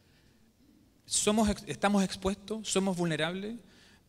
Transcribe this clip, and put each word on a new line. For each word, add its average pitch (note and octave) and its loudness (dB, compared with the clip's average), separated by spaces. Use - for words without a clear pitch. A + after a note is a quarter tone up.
¿somos G#3+ 2
ex-, G3 -2
estamos G3 2
expuestos? G3+ -4
¿Somos F#3+ 0
vulnerables? F3 -2